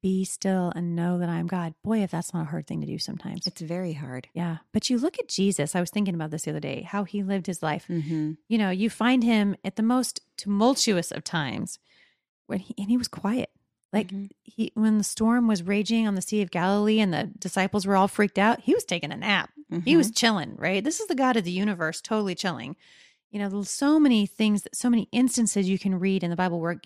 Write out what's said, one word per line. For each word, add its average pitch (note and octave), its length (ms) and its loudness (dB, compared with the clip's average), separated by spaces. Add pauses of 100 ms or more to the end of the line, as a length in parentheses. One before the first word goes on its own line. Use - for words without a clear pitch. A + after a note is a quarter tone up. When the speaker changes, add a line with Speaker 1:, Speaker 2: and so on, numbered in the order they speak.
Speaker 1:
"Be F#3+ 220 2
still F#3 500 -2
and F3 220 -4
know F3 220 0
that F3 100 -2
I E3+ 100 -2
am E3+ 80 -2
God." E3+ 280 -4 (100)
Boy, G#3+ 180 0
if F#3 80 -2
that's E3+ 240 -6
not E3 80 -2
a D3 80 -6
hard D#3 160 -6
thing D#3+ 140 -6
to D3 80 -6
do - 100 -6
sometimes. - 480 -8
Speaker 2:
It's - 140 -8
very E3+ 320 -6
hard. C3+ 420 -10
Speaker 1:
Yeah. E3+ 220 -4 (160)
But - 180 0
you B3 80 2
look D4+ 220 -2
at - 80 -6
Jesus. F#3+ 480 0
I F3+ 40 2
was F3 100 -2
thinking G3 260 0
about D#3 160 -4
this D#3 120 -6
the D3+ 60 -4
other D#3 100 -4
day, D3 220 -6
how G3+ 220 -4
he G3+ 180 -6
lived F#3+ 240 -2
his F3+ 160 -6
life. D3+ 260 -2
Speaker 2:
Mm-hmm. D#3 440 -2 (160)
Speaker 1:
You A3+ 100 2
know, G3+ 120 2
you F#3+ 200 0
find B3 320 2
him G#3+ 320 2 (100)
at F#3+ 120 -6
the A3 80 -2
most B3 360 0 (160)
tumultuous G3+ 760 2
of - 100 -8
times D3 560 -4 (680)
when G3+ 120 -4
he, - 160 -14
and G3+ 140 -6
he A#3+ 60 4
was B3 120 -2
quiet. A#3 420 -4 (420)
Like, G3+ 160 0
Speaker 2:
Mm-hmm. G3 160 -8 (180)
Speaker 1:
he, - 320 -6
when A3 240 4
the G3+ 60 2
storm A#3 420 2
was G#3 160 2
raging G#3 460 0
on G3+ 60 0
the F#3 80 -2
Sea G#3+ 200 -2
of F3+ 80 -2
Galilee G#3 480 2
and G3+ 140 2
the - 260 -2
disciples F#3+ 480 -2
were G3+ 80 2
all F#3+ 140 6
freaked - 300 0
out, A3 240 4
he D4+ 120 4
was A#4 100 0
taking E3+ 280 -4
a F#3 40 -8
nap. G#3+ 340 0 (340)
He C#4+ 120 6
was C#4+ 120 6
Speaker 2:
Mm-hmm. A3+ 60 -8
Speaker 1:
chilling, G3+ 420 2
right? F#3+ 280 0
This D#4 160 -2
is A4 60 -4
the F4+ 80 -2
God B3+ 220 2
of G#3 80 0
the F3 60 -4
universe, F3+ 500 -2
totally G#3 340 -2
chilling. D3+ 420 -6 (540)
You G#3 80 -8
know, G3+ 100 -4
there's G3 220 -6
so D4 300 4
many A#3 260 6
things, G#3 360 2
that, - 140 -16
so B3 140 0
many A#3 220 2
instances A3 560 2
you F#3+ 100 2
can F#3+ 200 0
read F#3+ 260 2
in F3 60 0
the E3+ 60 -2
Bible E3+ 240 0
where E3 260 -4